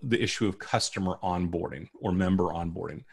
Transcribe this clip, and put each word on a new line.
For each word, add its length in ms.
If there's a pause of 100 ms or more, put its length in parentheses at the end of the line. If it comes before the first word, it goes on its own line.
the 180
issue 280
of 100
customer 640
onboarding 640 (120)
or 100
member 340
onboarding. 680